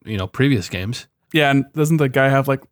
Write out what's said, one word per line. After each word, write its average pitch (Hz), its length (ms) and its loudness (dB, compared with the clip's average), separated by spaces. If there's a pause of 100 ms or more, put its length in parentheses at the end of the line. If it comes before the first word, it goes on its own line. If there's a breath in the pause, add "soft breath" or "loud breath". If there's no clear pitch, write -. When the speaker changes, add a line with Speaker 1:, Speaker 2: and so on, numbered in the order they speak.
Speaker 1:
you 107 120 -8
know, 95 100 -6
previous 127 420 -2
games. 98 380 -8 (260)
Speaker 2:
Yeah, 147 180 2
and 139 220 2
doesn't 156 240 0
the 143 120 0
guy 135 200 2
have, 135 200 2
like, 135 240 -2